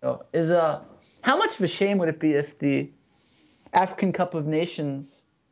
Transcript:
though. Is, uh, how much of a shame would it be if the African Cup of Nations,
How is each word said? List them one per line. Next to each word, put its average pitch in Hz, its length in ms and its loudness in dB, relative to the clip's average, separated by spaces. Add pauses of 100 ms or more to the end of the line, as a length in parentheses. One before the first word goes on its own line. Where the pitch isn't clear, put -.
though. - 320 -4
Is, 165 180 2
uh, 165 300 2 (420)
how 269 140 4
much 440 180 0
of - 60 -6
a 175 60 2
shame 202 320 0
would 170 100 0
it 156 100 -4
be 156 140 2
if 143 260 -2
the 139 300 0 (840)
African 185 380 2
Cup 180 220 -2
of 160 140 -4
Nations, 151 760 -4 (300)